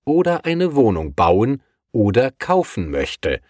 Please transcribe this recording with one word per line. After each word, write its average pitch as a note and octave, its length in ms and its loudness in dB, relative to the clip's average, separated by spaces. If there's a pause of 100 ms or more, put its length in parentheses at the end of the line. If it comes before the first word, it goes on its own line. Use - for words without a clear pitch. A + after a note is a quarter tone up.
oder E3+ 420 0
eine E3+ 280 -2
Wohnung E2+ 400 2
bauen G2 480 2 (300)
oder A2+ 380 2
kaufen F3 600 -4
möchte, C#2 580 -6